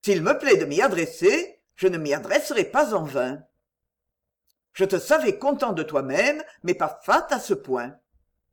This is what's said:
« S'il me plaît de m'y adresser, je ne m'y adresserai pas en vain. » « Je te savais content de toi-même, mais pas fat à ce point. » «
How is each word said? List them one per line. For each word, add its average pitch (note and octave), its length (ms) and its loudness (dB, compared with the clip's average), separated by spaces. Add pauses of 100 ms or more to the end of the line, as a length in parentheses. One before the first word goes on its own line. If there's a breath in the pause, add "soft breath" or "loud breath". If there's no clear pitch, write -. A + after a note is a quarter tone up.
« - 0 -
S'il F#3 200 2
me C4+ 160 2
plaît C4 160 6
de D#3+ 100 0
m'y D3 160 0
adresser, G3+ 800 0 (140)
je F#3+ 140 2
ne E3+ 80 -2
m'y D3 160 -2
adresserai G#3+ 500 0
pas B3 320 0
en E3 80 0
vain. » « C3+ 400 -4 (1300)
Je F#3+ 120 2
te F#3+ 120 0
savais B3+ 400 0
content C4+ 360 -2
de D#3+ 100 -4
toi-même, D3+ 580 -2 (220 loud breath)
mais F3 100 0
pas D#3 300 -4
fat B3 260 2
à C4 100 -2
ce - 140 -2
point. » « B2+ 420 -4 (580)